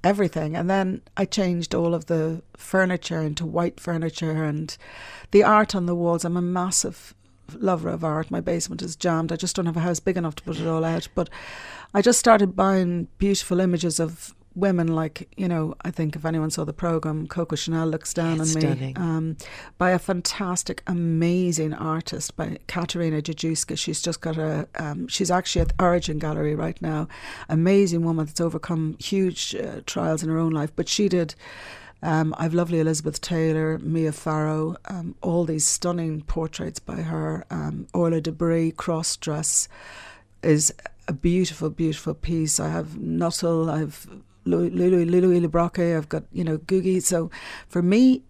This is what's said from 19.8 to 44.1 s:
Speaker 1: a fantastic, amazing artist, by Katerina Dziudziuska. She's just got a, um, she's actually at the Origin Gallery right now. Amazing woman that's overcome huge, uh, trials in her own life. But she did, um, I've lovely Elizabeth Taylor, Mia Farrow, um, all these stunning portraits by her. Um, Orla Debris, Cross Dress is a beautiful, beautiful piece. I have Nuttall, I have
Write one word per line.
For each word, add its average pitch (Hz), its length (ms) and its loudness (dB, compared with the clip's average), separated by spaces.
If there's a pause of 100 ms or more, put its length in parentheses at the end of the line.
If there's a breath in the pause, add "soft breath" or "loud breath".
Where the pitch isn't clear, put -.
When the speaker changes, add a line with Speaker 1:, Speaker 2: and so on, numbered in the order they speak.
Speaker 1:
a 180 80 4
fantastic, - 880 -4
amazing 170 880 2
artist, 160 600 -6
by 160 220 -6 (100)
Katerina 170 540 -2
Dziudziuska. 156 560 -4
She's - 240 -4
just 170 180 -4
got 160 180 -4
a, 156 380 -2
um, 151 320 -6
she's 180 240 0
actually 180 300 2
at 156 80 2
the - 140 2
Origin 175 360 2
Gallery 151 340 -2
right 160 280 -4
now. 156 260 -2 (400 loud breath)
Amazing 170 560 4
woman 160 220 2
that's 156 160 -6
overcome 160 580 -2
huge, 190 560 0
uh, - 300 -6
trials 165 360 -2
in 165 60 -2
her 160 100 0
own 165 140 2
life. 151 240 -2
But 175 140 -2
she 208 180 2
did, 175 260 2 (680 loud breath)
um, 156 340 2
I've 160 160 -2
lovely 170 280 2
Elizabeth 156 400 0
Taylor, 160 600 0
Mia 160 300 0
Farrow, 156 640 -2 (140)
um, 175 320 -8
all 170 240 2
these 156 200 0
stunning 165 580 -2
portraits 160 560 -4
by - 240 -10
her. 160 460 -4
Um, 151 440 -6
Orla 165 260 2
Debris, 165 520 0
Cross 165 440 -2
Dress - 540 -2 (720 loud breath)
is 156 300 4 (340)
a 165 60 -4
beautiful, 170 560 0
beautiful 156 440 -2
piece. 160 460 -2
I 156 80 -2
have 160 300 -4
Nuttall, 165 720 0
I 156 100 0
have 151 280 -6 (360)